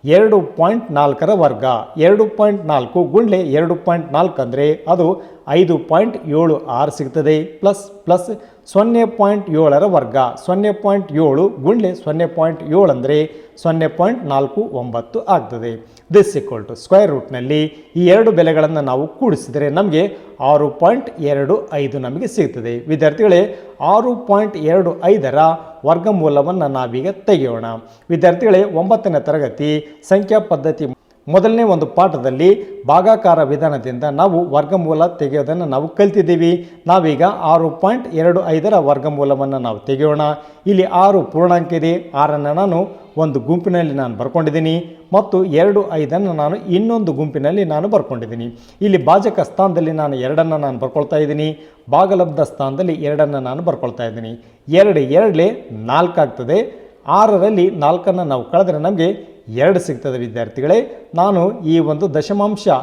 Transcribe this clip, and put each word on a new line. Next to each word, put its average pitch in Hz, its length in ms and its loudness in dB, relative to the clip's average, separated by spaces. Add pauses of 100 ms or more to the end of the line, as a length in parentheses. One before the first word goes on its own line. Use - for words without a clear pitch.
ಎರಡು 196 360 4
ಪಾಯಿಂಟ್ 180 500 -2
ನಾಲ್ಕರ 147 420 0
ವರ್ಗ, 139 300 0 (340)
ಎರಡು 208 400 2
ಪಾಯಿಂಟ್ 202 280 0
ನಾಲ್ಕು 151 380 -2
ಗುಂಡ್ಲೆ 190 360 2
ಎರಡು 160 360 0
ಪಾಯಿಂಟ್ 170 380 -4
ನಾಲ್ಕು 165 280 0
ಅಂದ್ರೆ 143 460 -2
ಅದು 180 520 -2 (100)
ಐದು 165 280 2
ಪಾಯಿಂಟ್ 190 400 0 (100)
ಏಳು 156 380 0
ಆರು 135 260 -2
ಸಿಗ್ತದೆ. 151 520 -2
ಪ್ಲಸ್, 196 480 -4 (140)
ಪ್ಲಸ್ 180 240 0 (440)
ಸೊನ್ನೆ 233 320 2
ಪಾಯಿಂಟ್ 208 440 -2
ಏಳರ 151 340 4
ವರ್ಗ, 139 340 0 (280)
ಸೊನ್ನೆ 196 260 0
ಪಾಯಿಂಟ್ 196 400 -2
ಏಳು 156 380 2
ಗುಂಡ್ಲೆ 190 460 -2
ಸೊನ್ನೆ 160 300 -4
ಪಾಯಿಂಟ್ 165 380 -2
ಏಳು 165 280 2
ಅಂದ್ರೆ 143 400 0 (300)
ಸೊನ್ನೆ 160 260 0
ಪಾಯಿಂಟ್ 190 380 -2
ನಾಲ್ಕು 139 360 -2
ಒಂಬತ್ತು 123 580 -6
ಆಗ್ತದೆ. 117 800 -4 (120)
This 202 160 6
equal 131 400 -6
to 113 80 -12
ಸ್ಕ್ವೇರ್ 190 360 2
ರೂಟ್‌ನಲ್ಲಿ 143 840 -4
ಈ 175 100 2
ಎರಡು 220 260 6
ಬೆಲೆಗಳನ್ನು 156 500 2
ನಾವು 139 260 -2
ಕೂಡಿಸಿದರೆ 147 640 -2
ನಮಗೆ 175 480 0 (220)
ಆರು 147 300 2
ಪಾಯಿಂಟ್ 208 400 0 (100)
ಎರಡು 147 540 -2
ಐದು 139 260 -4
ನಮಗೆ 139 280 -8
ಸಿಗ್ತದೆ. 120 520 -4
ವಿದ್ಯಾರ್ಥಿಗಳೇ, 156 880 2 (140)
ಆರು 226 340 2
ಪಾಯಿಂಟ್ 202 420 0
ಎರಡು 165 460 0
ಐದರ 151 340 2 (480)
ವರ್ಗಮೂಲವನ್ನ 170 800 0
ನಾವೀಗ 131 480 -4
ತೆಗೆಯೋಣ. 135 540 -2 (440)
ವಿದ್ಯಾರ್ಥಿಗಳೇ, 180 540 4
ಒಂಬತ್ತನೇ 190 560 0
ತರಗತಿ 151 680 -2 (180)
ಸಂಖ್ಯಾ 202 360 2
ಪದ್ಧತಿ 160 460 -2 (420)
ಮೊದಲನೇ 220 360 2
ಒಂದು 175 220 2
ಪಾಠದಲ್ಲಿ 156 1000 0
ಭಾಗಾಕಾರ 185 600 4
ವಿಧಾನದಿಂದ 135 600 -4
ನಾವು 165 460 0
ವರ್ಗಮೂಲ 156 560 0
ತೆಗೆಯೋದನ್ನು 156 600 -2
ನಾವು 139 220 -4
ಕಲ್ತಿದ್ದೀವಿ. 175 840 2 (180)
ನಾವೀಗ 165 360 2
ಆರು 165 460 2
ಪಾಯಿಂಟ್ 240 380 -2
ಎರಡು 175 380 2
ಐದರ 160 280 0
ವರ್ಗಮೂಲವನ್ನ 139 840 0
ನಾವು 113 220 -6
ತೆಗೆಯೋಣ. 147 420 0 (460)
ಇಲ್ಲಿ 190 160 4
ಆರು 185 380 4
ಪೂರ್ಣಾಂಕ 175 520 0
ಇದೆ, 165 420 -2
ಆರನ್ನ 147 320 0
ನಾನು 180 420 0 (280)
ಒಂದು 151 220 0
ಗುಂಪಿನಲ್ಲಿ 170 540 -2
ನಾನು 123 240 -6
ಬರ್ಕೊಂಡಿದ್ದೀನಿ 160 800 -2 (160)
ಮತ್ತು 190 320 2
ಎರಡು 185 460 2
ಐದನ್ನು 165 420 -2
ನಾನು 151 220 -2
ಇನ್ನೊಂದು 214 580 -2
ಗುಂಪಿನಲ್ಲಿ 151 520 -2
ನಾನು 156 220 -4
ಬರ್ಕೊಂಡಿದ್ದೀನಿ. 117 920 -6
ಇಲ್ಲಿ 190 240 2
ಭಾಜಕ 202 340 2
ಸ್ಥಾನದಲ್ಲಿ 170 520 -2
ನಾನು 151 240 -4
ಎರಡನ್ನ 151 380 -2
ನಾನು 139 260 -4
ಬರ್ಕೊಳ್ತಾ 143 380 -4
ಇದ್ದೀನಿ, 151 400 -2 (340)
ಭಾಗಲಬ್ಧ 180 480 2
ಸ್ಥಾನದಲ್ಲಿ 143 540 -4
ಎರಡನ್ನ 147 420 -2
ನಾನು 131 260 -6
ಬರ್ಕೊಳ್ತಾ 123 440 -6
ಇದ್ದೀನಿ. 113 640 -12
ಎರಡು 180 300 4
ಎರಡ್ಲೆ 165 480 2 (240)
ನಾಲ್ಕು 147 500 0
ಆಗ್ತದೆ. 143 680 -4 (180)
ಆರರಲ್ಲಿ 196 600 2
ನಾಲ್ಕನ್ನ 175 500 -2
ನಾವು 139 320 -4
ಕಳೆದ್ರೆ 170 260 0
ನಮಗೆ 175 640 -4 (100)
ಎರಡು 156 300 2
ಸಿಗ್ತದೆ 131 380 -6
ವಿದ್ಯಾರ್ಥಿಗಳೇ. 120 1000 -4
ನಾನು 190 440 0
ಈ 165 200 2
ಒಂದು 156 340 -2
ದಶಮಾಂಶ 202 540 -2 (160)